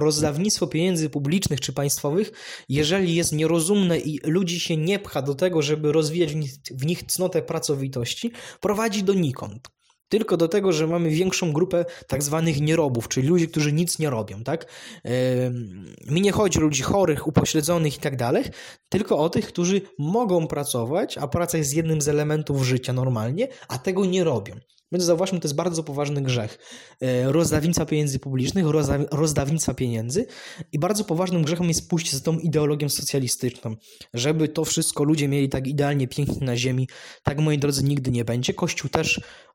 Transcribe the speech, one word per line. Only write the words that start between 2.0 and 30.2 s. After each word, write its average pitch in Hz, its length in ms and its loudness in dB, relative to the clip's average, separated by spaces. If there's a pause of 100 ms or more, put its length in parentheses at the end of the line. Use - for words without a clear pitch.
jeżeli 165 460 2
jest 165 180 2
nierozumne 170 640 2
i 151 260 -4
ludzi 175 360 0
się 165 160 -2
nie 170 220 0
pcha 151 240 -6
do 139 120 -2
tego, 175 280 2
żeby 151 300 0
rozwijać 156 400 2
w 151 40 -2
nich, 143 160 -4 (180)
w 135 160 -6
nich 170 160 -2
cnotę 175 400 -2
pracowitości, 135 880 -4 (300)
prowadzi 208 420 0
donikąd. 170 640 0 (420)
Tylko 208 260 2
do 165 120 4
tego, 196 240 2
że 160 140 2
mamy 170 240 0
większą 175 420 0
grupę 170 320 2 (220)
tak 139 160 -2
zwanych 156 380 0
nierobów, 147 480 2
czyli 131 200 0
ludzi, 165 200 4
którzy 151 240 0
nic 170 260 0
nie 151 120 0
robią, 110 340 -6
tak? 156 220 -4 (380)
Em, 123 920 -2 (160)
mi 160 100 2
nie 202 120 4
chodzi 196 260 4
o 160 40 4
ludzi 147 200 2
chorych, 175 440 2
upośledzonych 160 680 2
i - 40 -12
tak 143 160 -2
dalej, 123 280 0 (440)
tylko 196 300 2
o 160 120 4
tych, 214 160 0
którzy 180 340 0 (180)
mogą 180 480 2
pracować, 147 720 -2
a 139 100 -4
praca 170 300 0
jest 143 160 0
jednym 160 260 2
z 143 80 -2
elementów 151 580 0
życia 127 260 0
normalnie, 127 560 0 (200)
a 123 100 -6
tego 190 260 0
nie 185 200 2
robią. 113 300 -2 (380)
Więc 180 120 0
zauważmy, 175 360 2
to 160 80 -4
jest 139 80 -4
bardzo 165 260 -2
poważny 143 400 -2
grzech. 123 360 -2 (420)
E, 127 320 2
rozdawnictwa 160 540 2
pieniędzy 147 320 0
publicznych, 135 460 0
rozda-, 147 460 2
rozdawnictwa 147 640 0
pieniędzy 123 520 -2 (460)